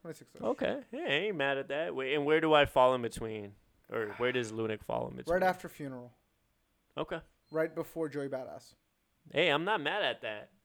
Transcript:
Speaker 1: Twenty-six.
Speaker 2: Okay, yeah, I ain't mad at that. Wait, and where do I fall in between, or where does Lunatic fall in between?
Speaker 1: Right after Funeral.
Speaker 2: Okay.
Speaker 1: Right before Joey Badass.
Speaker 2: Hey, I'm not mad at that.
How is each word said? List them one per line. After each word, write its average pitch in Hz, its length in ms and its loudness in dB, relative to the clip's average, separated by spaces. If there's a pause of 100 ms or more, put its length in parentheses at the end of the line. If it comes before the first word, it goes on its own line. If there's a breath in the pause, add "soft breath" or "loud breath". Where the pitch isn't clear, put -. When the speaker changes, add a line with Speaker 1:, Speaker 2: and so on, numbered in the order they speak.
Speaker 1:
Twenty-six. - 300 -16 (100)
Speaker 2:
Okay, 262 380 -2 (120)
yeah, 262 100 -8
I 349 100 -4
ain't 180 260 0
mad 139 220 2
at 135 80 -8
that. 156 280 -4
Wait, 131 200 -2
and 147 100 0
where 156 160 6
do 156 140 6
I 143 100 8
fall 127 300 6
in 120 80 -4
between, 110 480 -8 (400)
or 107 260 -4
where 123 140 2
does 120 200 -2
Lunatic 110 320 -4
fall - 260 -2
in - 60 -12
between? 160 160 -6
Speaker 1:
Right 185 120 2
after 180 260 0
Funeral. 127 420 -12 (880)
Speaker 2:
Okay. 156 220 -6 (320)
Speaker 1:
Right 160 240 0
before 160 340 -6
Joey 139 200 -6
Badass. 127 440 -10 (580)
Speaker 2:
Hey, 165 180 4
I'm 151 140 4
not 196 160 0
mad 160 220 -2
at 131 220 -2
that. 107 260 -8 (160)